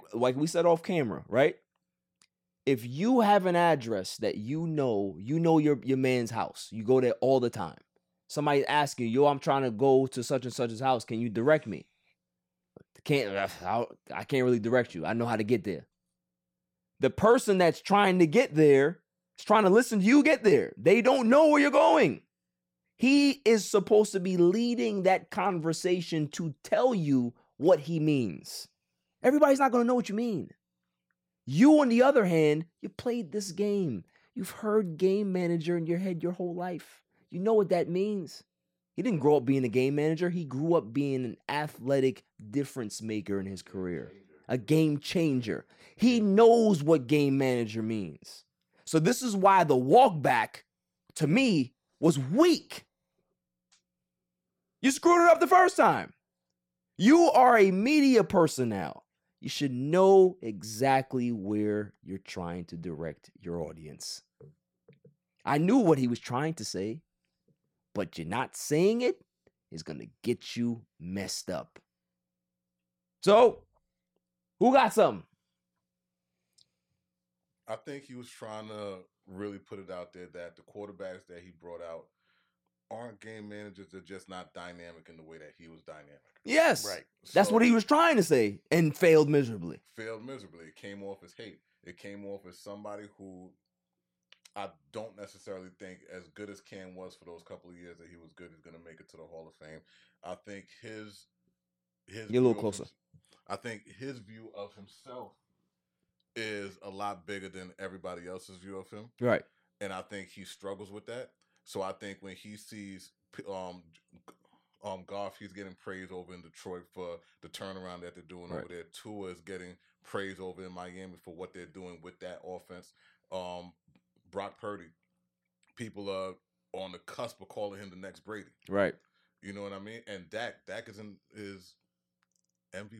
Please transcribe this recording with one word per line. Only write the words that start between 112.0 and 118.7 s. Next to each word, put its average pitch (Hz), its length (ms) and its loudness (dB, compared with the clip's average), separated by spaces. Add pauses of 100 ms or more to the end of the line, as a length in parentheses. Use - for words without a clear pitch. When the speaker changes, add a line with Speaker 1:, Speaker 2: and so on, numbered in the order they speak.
Speaker 3:
when 95 140 -18
he 107 220 -20
sees, 98 540 -20 (240)
p-, 135 160 -16
um, 90 320 -14 (100)
g-, - 400 -20 (500)
um, 95 220 -12
Goff, 98 320 -12
he's 98 160 -20
getting 95 220 -16
praise 92 360 -16
over 90 220 -16
in 90 80 -20
Detroit 87 520 -18
for 87 240 -12 (240)
the 82 80 -20
turnaround 92 520 -16
that 87 140 -18
they're 90 120 -20
doing 87 220 -20
Speaker 1:
Right. 87 160 -12
Speaker 3:
over - 40 -20
there. 87 140 -18 (100)